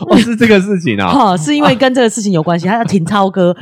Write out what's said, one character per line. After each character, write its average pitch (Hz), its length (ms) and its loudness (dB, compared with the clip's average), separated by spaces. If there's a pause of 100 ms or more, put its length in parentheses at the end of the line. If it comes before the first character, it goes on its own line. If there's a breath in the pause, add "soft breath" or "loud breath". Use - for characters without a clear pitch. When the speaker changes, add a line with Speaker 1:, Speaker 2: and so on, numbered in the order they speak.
Speaker 1:
哦， - 100 2
是 233 180 0
这 233 100 2
个 208 140 4
事 196 180 -2
情 143 220 -2
啊。 92 100 0
Speaker 2:
哦， 214 260 2
是 285 200 -2
因 294 80 0
为 269 100 2
跟 254 180 0
这 254 80 0
个 240 80 4
事 214 140 -6
情 202 80 -2
有 170 100 0
关 170 200 -2
系， 175 80 -4
他 214 80 -2
要 233 80 -2
挺 180 200 -2
超 196 240 0
哥， 185 340 0